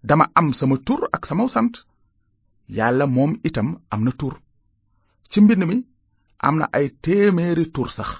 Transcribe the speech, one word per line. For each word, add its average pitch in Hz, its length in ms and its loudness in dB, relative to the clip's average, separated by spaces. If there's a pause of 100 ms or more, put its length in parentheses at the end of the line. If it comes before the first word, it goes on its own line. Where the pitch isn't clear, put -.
Dama 151 200 4 (100)
am 165 200 4
sama 135 240 0
tur 262 220 -2 (120)
ak - 140 -8
sama 208 220 -2
sant. 233 260 0 (920)
Yàlla 120 380 0
moom 135 260 2 (120)
itam 127 240 -2 (220)
am 107 140 -2
na 127 80 0
tur. 135 220 -8 (960)
Ci - 80 0
mbind 208 260 6
mi, 190 100 -2 (640)
am 151 160 0
na 151 160 0
ay 143 140 -2 (140)
téeméeri 175 720 2
tur 127 180 -4
sax. - 300 -8